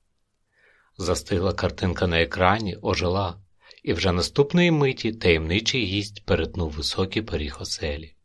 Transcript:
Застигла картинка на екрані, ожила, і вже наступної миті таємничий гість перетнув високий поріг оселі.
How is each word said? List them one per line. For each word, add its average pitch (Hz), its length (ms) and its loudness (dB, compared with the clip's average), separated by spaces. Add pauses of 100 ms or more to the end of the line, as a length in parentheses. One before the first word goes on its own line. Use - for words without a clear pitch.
(960)
Застигла 90 560 0
картинка 92 540 0
на 82 140 2
екрані, 95 600 2
ожила, 90 600 -2 (400)
і 123 100 0
вже 90 180 2
наступної 143 600 4
миті 135 400 0
таємничий 101 720 2
гість 98 400 -4
перетнув 82 460 0
високий 92 500 -4
поріг 76 380 -4
оселі. 76 640 -8